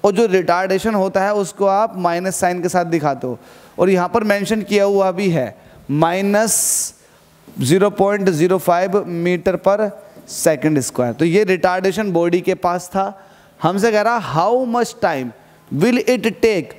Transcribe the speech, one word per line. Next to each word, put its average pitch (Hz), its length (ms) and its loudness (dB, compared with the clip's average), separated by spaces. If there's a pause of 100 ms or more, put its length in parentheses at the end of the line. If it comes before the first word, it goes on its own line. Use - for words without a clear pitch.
और 208 60 4
जो 220 160 2
retardation 185 680 0
होता 190 280 0
है 208 120 0
उसको 196 300 -2
आप 202 320 0
minus 175 380 -2
sign 180 260 -2
के 175 80 -2
साथ 180 160 0
दिखाते 143 420 -2
हो, 120 100 -6 (420)
और 185 100 4
यहाँ 180 200 2
पर 233 140 0
mention 208 380 0
किया 196 220 2
हुआ 196 280 2
भी 185 180 -2
है 131 260 -2 (360)
माइनस 196 640 0 (1080)
ज़ीरो 185 280 4
पॉइंट 196 400 2
ज़ीरो 175 280 2
फ़ाइव 180 340 2 (340)
meter 180 340 0
per 196 180 2 (520)
second 151 520 0
square। 120 320 -4
तो 160 120 -2
ये 180 180 2
retardation 185 680 0
body 175 300 2
के 180 140 0
पास 175 320 -4
था। 190 180 -2 (540)
हमसे 196 320 0
कह 208 100 2
रहा, 208 340 -2
"How 233 320 0
much 233 280 -2
time 139 340 -2 (420)
will 214 340 2
it 233 220 0 (140)
take 202 380 0